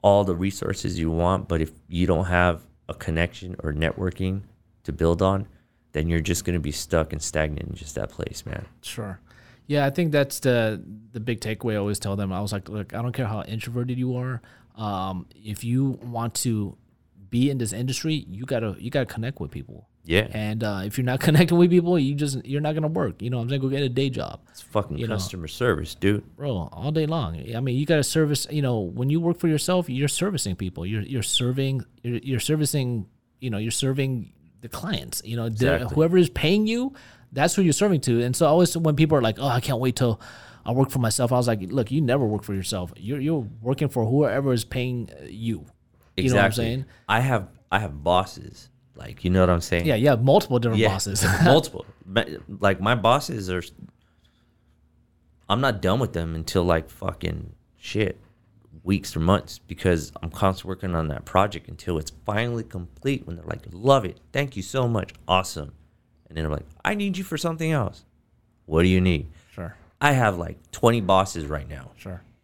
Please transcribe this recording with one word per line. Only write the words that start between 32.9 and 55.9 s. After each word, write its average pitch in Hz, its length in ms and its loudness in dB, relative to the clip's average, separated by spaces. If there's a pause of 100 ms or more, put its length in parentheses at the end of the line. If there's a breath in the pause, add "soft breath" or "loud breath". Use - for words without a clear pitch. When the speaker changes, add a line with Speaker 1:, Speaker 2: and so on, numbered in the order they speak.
Speaker 2:
you 127 100 -6
know, 104 100 -2
you're 110 120 -2
serving 135 600 -2 (260)
the 120 80 -18
clients. 127 560 -6
You 117 140 -6
know, 117 100 -4
the 110 280 2
Speaker 1:
Exactly. 123 200 -2
Speaker 2:
whoever 165 220 4
is 175 120 6
paying 202 380 2
you, 247 260 -2 (380 loud breath)
that's 143 240 2
who 196 80 4
you're 160 100 6
serving 190 280 2
to. 120 200 2
And 123 140 0
so 165 100 4
always 170 320 4
when 156 180 2
people 156 220 4
are 131 40 4
like, 113 180 2
"Oh, 135 80 -2
I 123 120 2
can't 123 200 -2
wait 127 160 0
till 117 260 2 (460 loud breath)
I 113 40 -2
work 131 200 2
for 135 80 -2
myself," 120 320 0
I 127 60 2
was 123 100 2
like, 110 160 0
"Look, 107 260 -2
you 135 100 0
never 139 280 2
work 104 160 -2
for 104 100 -6
yourself. 92 420 -4
You're, 120 240 -8
you're 143 280 -2 (120)
working 127 300 0
for 117 160 0
whoever 135 480 2
is 113 100 0
paying, 123 460 -4 (100)
uh, 69 80 -18
you." 110 380 -6 (500)
You - 140 2
know 127 60 4
what - 60 6
I'm 98 80 8
Speaker 1:
Exactly. 113 160 -2
Speaker 2:
saying? 127 200 -4 (240 soft breath)
Speaker 1:
I 110 120 4
have, 123 260 0 (240)
I 98 80 2
have 73 240 -8
bosses - 640 0 (260)
like, - 280 -16
you 90 80 2
know 92 80 6
what 90 100 8
I'm 85 120 4
saying? 87 260 0
Speaker 2:
Yeah, 135 80 2
you 117 140 4
have 120 140 4
multiple 135 360 4
different 113 200 2
Speaker 1:
Yeah, 110 100 6
Speaker 2:
bosses. 101 360 -2 (100)
<laughs> 156 80 4
Speaker 1:
multiple. 165 420 4 (200)
Ma-, 95 180 0 (360)
like, 98 200 4
my 104 160 2
bosses 117 540 2
are, 90 140 -2 (1900)
I'm 110 120 2
not 117 200 0
done 101 180 2